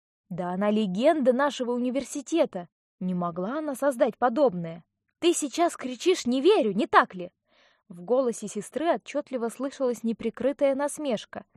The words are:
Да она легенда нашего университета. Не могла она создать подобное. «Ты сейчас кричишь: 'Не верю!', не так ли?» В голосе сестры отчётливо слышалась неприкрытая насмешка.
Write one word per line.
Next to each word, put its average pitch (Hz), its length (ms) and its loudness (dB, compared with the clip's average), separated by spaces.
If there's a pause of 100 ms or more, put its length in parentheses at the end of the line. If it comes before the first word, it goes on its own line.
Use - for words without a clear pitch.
(300)
Да 175 220 -6
она 202 180 0
легенда 226 640 4
нашего 254 380 0
университета. 254 960 -2 (320)
Не 185 160 -2
могла 180 420 -4
она 302 160 -6
создать 262 440 0
подобное. 190 680 0 (340)
«Ты 339 160 4
сейчас 311 420 0
кричишь: 254 520 -2
'Не 262 140 0
верю!', 294 320 6
не 226 120 0
так 294 300 4
ли?» 175 160 -12 (580)
В 175 140 -18
голосе 233 440 0
сестры 240 400 -6
отчётливо 254 640 -4
слышалась 247 540 -4
неприкрытая 254 720 0
насмешка. 285 680 -4 (140)